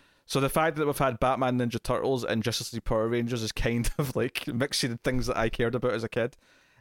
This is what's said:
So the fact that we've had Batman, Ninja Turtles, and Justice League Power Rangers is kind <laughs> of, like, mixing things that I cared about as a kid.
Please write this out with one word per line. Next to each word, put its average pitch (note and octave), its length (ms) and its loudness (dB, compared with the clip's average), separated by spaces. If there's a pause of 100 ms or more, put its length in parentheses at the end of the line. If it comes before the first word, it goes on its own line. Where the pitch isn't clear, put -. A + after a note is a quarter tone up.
(260)
So - 160 0
the C3+ 80 2
fact D#3+ 280 2
that D3+ 80 0
we've C#3+ 120 0
had C3 220 2
Batman, B2+ 400 2
Ninja A#2+ 220 0
Turtles, B2 440 0
and A2 180 0
Justice A#2 300 -4
League A2+ 100 -6
Power A2+ 240 2
Rangers A#2+ 340 0
is G#2+ 120 -4
kind A#2+ 400 0
<laughs> - 40 -8
of, C3+ 200 -2
like, A#2 300 -2
mixing A#2+ 500 -2
things B2+ 300 0
that B2 100 -2
I A2+ 120 2
cared A#2 260 0
about A#2+ 180 0
as A2 100 -2
a A2+ 60 -4
kid. A#2+ 260 -2 (460)